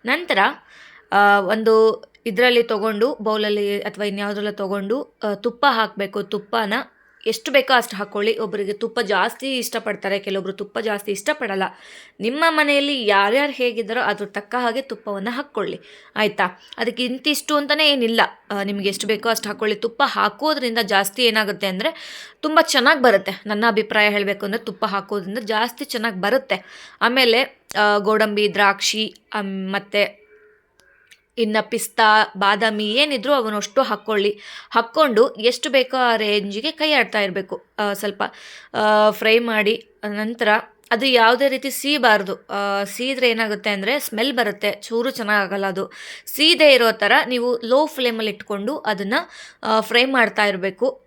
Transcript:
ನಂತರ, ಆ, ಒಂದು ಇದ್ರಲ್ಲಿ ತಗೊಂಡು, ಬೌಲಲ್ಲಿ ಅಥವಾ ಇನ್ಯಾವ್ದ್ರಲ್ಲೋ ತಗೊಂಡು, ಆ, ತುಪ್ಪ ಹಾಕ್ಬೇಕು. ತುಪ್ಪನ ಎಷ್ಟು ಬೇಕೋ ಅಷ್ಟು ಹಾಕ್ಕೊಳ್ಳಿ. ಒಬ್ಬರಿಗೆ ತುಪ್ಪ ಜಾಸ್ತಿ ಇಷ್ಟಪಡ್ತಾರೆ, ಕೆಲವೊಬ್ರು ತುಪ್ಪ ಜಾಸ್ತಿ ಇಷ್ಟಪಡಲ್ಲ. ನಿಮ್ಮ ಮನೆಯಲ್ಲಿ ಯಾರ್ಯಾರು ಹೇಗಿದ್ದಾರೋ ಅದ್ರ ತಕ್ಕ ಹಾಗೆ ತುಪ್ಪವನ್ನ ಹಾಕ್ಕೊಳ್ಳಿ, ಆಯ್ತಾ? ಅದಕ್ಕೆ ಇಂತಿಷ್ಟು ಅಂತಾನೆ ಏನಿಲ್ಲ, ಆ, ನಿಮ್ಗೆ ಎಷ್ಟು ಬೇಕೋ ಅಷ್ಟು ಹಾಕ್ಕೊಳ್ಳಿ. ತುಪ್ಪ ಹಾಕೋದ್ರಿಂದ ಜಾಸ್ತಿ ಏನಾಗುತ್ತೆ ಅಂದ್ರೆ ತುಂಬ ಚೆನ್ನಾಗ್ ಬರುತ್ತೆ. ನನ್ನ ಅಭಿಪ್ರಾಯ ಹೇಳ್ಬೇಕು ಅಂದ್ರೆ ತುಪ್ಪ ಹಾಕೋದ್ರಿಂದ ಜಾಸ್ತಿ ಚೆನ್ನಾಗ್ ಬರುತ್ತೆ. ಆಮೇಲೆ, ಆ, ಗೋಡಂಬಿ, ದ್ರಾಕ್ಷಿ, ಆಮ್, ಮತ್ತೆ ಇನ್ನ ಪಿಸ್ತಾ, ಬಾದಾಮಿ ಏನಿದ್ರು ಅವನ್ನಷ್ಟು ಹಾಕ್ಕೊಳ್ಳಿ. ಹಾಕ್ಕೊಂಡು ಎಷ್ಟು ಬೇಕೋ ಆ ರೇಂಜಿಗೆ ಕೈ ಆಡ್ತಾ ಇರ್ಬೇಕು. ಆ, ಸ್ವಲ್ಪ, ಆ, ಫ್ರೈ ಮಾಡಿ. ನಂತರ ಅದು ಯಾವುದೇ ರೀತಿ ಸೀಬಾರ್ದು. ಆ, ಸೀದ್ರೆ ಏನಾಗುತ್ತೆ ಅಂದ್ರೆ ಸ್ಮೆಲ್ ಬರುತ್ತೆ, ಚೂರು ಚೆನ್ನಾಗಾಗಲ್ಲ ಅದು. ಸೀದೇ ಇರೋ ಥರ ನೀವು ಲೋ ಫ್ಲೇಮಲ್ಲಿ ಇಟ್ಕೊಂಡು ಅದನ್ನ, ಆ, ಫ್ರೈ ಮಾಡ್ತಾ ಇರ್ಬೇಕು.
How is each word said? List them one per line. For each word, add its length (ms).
ನಂತರ, 340
ಆ, 280
ಒಂದು 640
ಇದ್ರಲ್ಲಿ 360
ತಗೊಂಡು, 520
ಬೌಲಲ್ಲಿ 680
ಅಥವಾ 220
ಇನ್ಯಾವ್ದ್ರಲ್ಲೋ 480
ತಗೊಂಡು, 720
ಆ, 100
ತುಪ್ಪ 340
ಹಾಕ್ಬೇಕು. 540
ತುಪ್ಪನ 520
ಎಷ್ಟು 260
ಬೇಕೋ 200
ಅಷ್ಟು 240
ಹಾಕ್ಕೊಳ್ಳಿ. 420
ಒಬ್ಬರಿಗೆ 340
ತುಪ್ಪ 280
ಜಾಸ್ತಿ 580
ಇಷ್ಟಪಡ್ತಾರೆ, 600
ಕೆಲವೊಬ್ರು 340
ತುಪ್ಪ 260
ಜಾಸ್ತಿ 340
ಇಷ್ಟಪಡಲ್ಲ. 500
ನಿಮ್ಮ 280
ಮನೆಯಲ್ಲಿ 580
ಯಾರ್ಯಾರು 460
ಹೇಗಿದ್ದಾರೋ 480
ಅದ್ರ 260
ತಕ್ಕ 320
ಹಾಗೆ 240
ತುಪ್ಪವನ್ನ 480
ಹಾಕ್ಕೊಳ್ಳಿ, 500
ಆಯ್ತಾ? 280
ಅದಕ್ಕೆ 260
ಇಂತಿಷ್ಟು 520
ಅಂತಾನೆ 340
ಏನಿಲ್ಲ, 300
ಆ, 120
ನಿಮ್ಗೆ 260
ಎಷ್ಟು 180
ಬೇಕೋ 220
ಅಷ್ಟು 200
ಹಾಕ್ಕೊಳ್ಳಿ. 280
ತುಪ್ಪ 300
ಹಾಕೋದ್ರಿಂದ 760
ಜಾಸ್ತಿ 420
ಏನಾಗುತ್ತೆ 420
ಅಂದ್ರೆ 240
ತುಂಬ 220
ಚೆನ್ನಾಗ್ 400
ಬರುತ್ತೆ. 300
ನನ್ನ 220
ಅಭಿಪ್ರಾಯ 420
ಹೇಳ್ಬೇಕು 360
ಅಂದ್ರೆ 180
ತುಪ್ಪ 200
ಹಾಕೋದ್ರಿಂದ 540
ಜಾಸ್ತಿ 460
ಚೆನ್ನಾಗ್ 360
ಬರುತ್ತೆ. 360
ಆಮೇಲೆ, 600
ಆ, 200
ಗೋಡಂಬಿ, 560
ದ್ರಾಕ್ಷಿ, 600
ಆಮ್, 380
ಮತ್ತೆ 520
ಇನ್ನ 220
ಪಿಸ್ತಾ, 760
ಬಾದಾಮಿ 480
ಏನಿದ್ರು 480
ಅವನ್ನಷ್ಟು 500
ಹಾಕ್ಕೊಳ್ಳಿ. 580
ಹಾಕ್ಕೊಂಡು 640
ಎಷ್ಟು 360
ಬೇಕೋ 260
ಆ 200
ರೇಂಜಿಗೆ 540
ಕೈ 220
ಆಡ್ತಾ 280
ಇರ್ಬೇಕು. 440
ಆ, 140
ಸ್ವಲ್ಪ, 300
ಆ, 360
ಫ್ರೈ 280
ಮಾಡಿ. 500
ನಂತರ 420
ಅದು 160
ಯಾವುದೇ 420
ರೀತಿ 220
ಸೀಬಾರ್ದು. 760
ಆ, 380
ಸೀದ್ರೆ 460
ಏನಾಗುತ್ತೆ 400
ಅಂದ್ರೆ 280
ಸ್ಮೆಲ್ 340
ಬರುತ್ತೆ, 400
ಚೂರು 380
ಚೆನ್ನಾಗಾಗಲ್ಲ 560
ಅದು. 260
ಸೀದೇ 480
ಇರೋ 180
ಥರ 200
ನೀವು 380
ಲೋ 220
ಫ್ಲೇಮಲ್ಲಿ 440
ಇಟ್ಕೊಂಡು 480
ಅದನ್ನ, 360
ಆ, 180
ಫ್ರೈ 240
ಮಾಡ್ತಾ 400
ಇರ್ಬೇಕು. 640